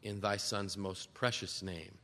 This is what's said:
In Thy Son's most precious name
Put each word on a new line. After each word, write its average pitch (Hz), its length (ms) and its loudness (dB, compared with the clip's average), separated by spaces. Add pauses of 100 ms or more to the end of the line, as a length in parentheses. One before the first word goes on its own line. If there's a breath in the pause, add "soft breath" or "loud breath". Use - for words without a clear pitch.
In 101 180 -2
Thy 104 160 4
Son's 101 400 0
most 95 380 -4
precious - 480 0
name 90 420 -6